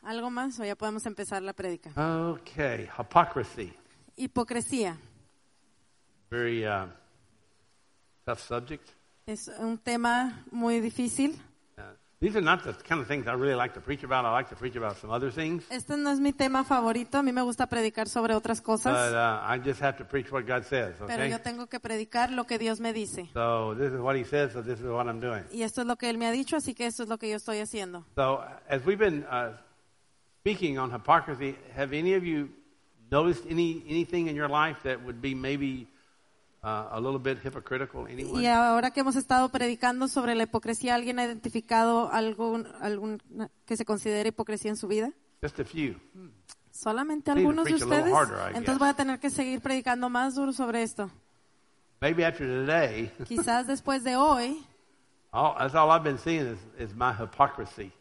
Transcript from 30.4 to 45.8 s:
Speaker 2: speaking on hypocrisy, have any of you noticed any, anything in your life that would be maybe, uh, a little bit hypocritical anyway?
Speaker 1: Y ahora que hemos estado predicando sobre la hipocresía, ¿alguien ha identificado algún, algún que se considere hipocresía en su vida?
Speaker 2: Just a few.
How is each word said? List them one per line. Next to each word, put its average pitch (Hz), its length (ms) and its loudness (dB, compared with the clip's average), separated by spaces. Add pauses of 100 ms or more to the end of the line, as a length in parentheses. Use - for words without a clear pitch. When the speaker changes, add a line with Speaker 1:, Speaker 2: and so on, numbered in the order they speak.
Speaker 2:
speaking 175 380 0
on 127 120 0
hypocrisy, 135 680 2 (200)
have 139 160 -2
any 170 220 2
of 185 100 2
you 151 240 -2 (600)
noticed 160 400 4
any, 165 380 0
anything 170 400 0
in 151 80 -2
your 147 120 0
life 151 360 2
that 127 200 -2
would 120 160 -10
be 135 140 -4
maybe, 131 520 -4 (760)
uh, 107 300 -4
a 110 80 -4
little 135 180 -2
bit 127 260 -2
hypocritical 131 600 -6
anyway? 131 360 -4
Speaker 1:
Y 240 40 4
ahora 240 440 4
que 277 100 -2
hemos 262 160 2
estado 254 340 4
predicando 247 580 0
sobre 240 260 2
la 226 100 4
hipocresía, 226 500 0
¿alguien 240 240 0
ha 247 60 2
identificado 233 880 2
algún, 226 540 0 (140)
algún 208 420 -4 (440)
que 226 100 -2
se 220 80 -4
considere 208 460 0
hipocresía 214 400 -4
en 214 60 -2
su 208 120 -6
vida? 214 220 0 (320)
Speaker 2:
Just - 180 -6
a 131 40 0
few. 139 300 -4 (760)